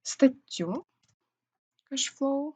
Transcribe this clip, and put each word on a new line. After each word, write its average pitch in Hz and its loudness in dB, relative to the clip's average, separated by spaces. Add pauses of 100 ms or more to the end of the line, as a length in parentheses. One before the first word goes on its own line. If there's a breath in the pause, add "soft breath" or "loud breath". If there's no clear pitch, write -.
статтю 262 0 (960)
кешфлоу 277 -4